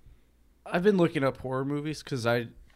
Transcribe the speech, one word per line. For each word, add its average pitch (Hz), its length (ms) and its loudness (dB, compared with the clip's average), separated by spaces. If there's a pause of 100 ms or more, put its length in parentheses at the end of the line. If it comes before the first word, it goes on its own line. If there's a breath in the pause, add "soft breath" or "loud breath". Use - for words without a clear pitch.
(640)
I've 175 180 -2
been 202 140 6
looking 160 260 2
up 131 140 0
horror 131 280 -4
movies 147 380 -4
'cause 120 220 -6
I 117 220 2 (280)